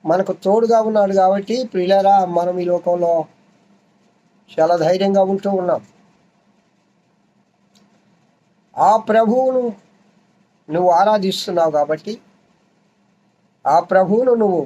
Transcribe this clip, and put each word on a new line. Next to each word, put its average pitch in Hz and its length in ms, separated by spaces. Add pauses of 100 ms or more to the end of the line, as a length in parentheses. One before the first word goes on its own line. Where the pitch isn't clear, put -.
(100)
మనకు 185 220 (120)
తోడుగా 226 340 (100)
ఉన్నాడు 202 300
కాబట్టి, 196 360 (160)
ప్రియులారా, 190 420 (240)
మనం 180 260
ఈ - 80
లోకంలో 175 420 (1400)
చాలా 165 300
ధైర్యంగా 190 400 (100)
ఉంటూ 196 180 (100)
ఉన్నాం. 170 220 (3000)
ఆ - 20 (200)
ప్రభువును 247 520 (1120)
నువ్వు 180 240
ఆరాధిస్తున్నావు 190 800
కాబట్టి, 156 360 (1600)
ఆ - 20 (160)
ప్రభువును 208 500
నువ్వు 185 240